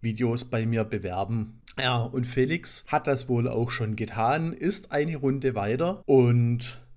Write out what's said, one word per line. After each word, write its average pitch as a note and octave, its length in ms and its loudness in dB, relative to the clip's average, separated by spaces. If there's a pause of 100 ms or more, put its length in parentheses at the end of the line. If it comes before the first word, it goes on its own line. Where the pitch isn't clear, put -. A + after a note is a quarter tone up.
Videos A#2 440 -2
bei A2+ 200 -2
mir A2+ 180 2
bewerben. G2+ 760 -4 (180)
Ja, B2 220 0
und B2 240 -2
Felix C#3 640 -2
hat D3+ 200 0
das C3 220 0
wohl A#2 180 2
auch A#2 220 -2
schon A2 260 -4
getan, B2+ 580 -2
ist - 380 -4
eine D3+ 240 0
Runde C3 400 0
weiter B2+ 500 -2
und A#2+ 760 4 (160)